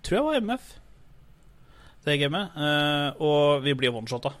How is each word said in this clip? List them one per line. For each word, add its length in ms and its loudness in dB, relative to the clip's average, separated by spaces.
tror 160 -2
jeg 60 0
var 120 0
M 140 -2
F, 280 -8
det 160 0
gamet, 360 -2
eh, 540 0
og 400 4
vi 120 2
blir 200 0
one-shotta 460 -6